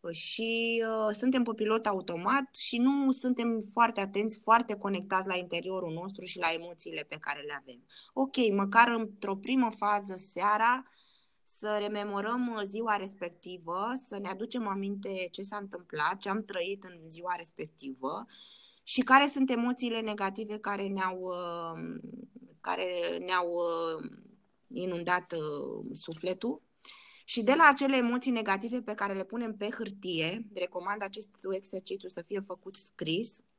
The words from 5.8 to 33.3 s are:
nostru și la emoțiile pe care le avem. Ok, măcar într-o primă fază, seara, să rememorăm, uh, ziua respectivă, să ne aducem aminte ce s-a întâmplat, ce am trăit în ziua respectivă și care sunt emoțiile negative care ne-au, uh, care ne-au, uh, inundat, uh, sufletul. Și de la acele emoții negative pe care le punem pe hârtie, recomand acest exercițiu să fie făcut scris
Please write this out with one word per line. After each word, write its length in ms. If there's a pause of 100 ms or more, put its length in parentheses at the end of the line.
nostru 320
și 140
la 140
emoțiile 560
pe 120
care 200
le 200
avem. 240 (280)
Ok, 240 (160)
măcar 360
într-o 480
primă 340
fază, 460
seara, 640 (600)
să 380
rememorăm, 760
uh, 80
ziua 320
respectivă, 960 (120)
să 140
ne 100
aducem 380
aminte 640
ce 120
s-a 140
întâmplat, 600
ce 120
am 160
trăit 400
în 240
ziua 280
respectivă 920 (560)
și 180
care 260
sunt 240
emoțiile 500
negative 580
care 280
ne-au, 340
uh, 800 (600)
care 580
ne-au, 280
uh, 640 (640)
inundat, 580
uh, 600
sufletul. 680 (640)
Și 180
de 120
la 180
acele 240
emoții 340
negative 520
pe 120
care 180
le 120
punem 320
pe 140
hârtie, 840
recomand 480
acest 260 (220)
exercițiu 580
să 140
fie 180
făcut 360
scris 640 (180)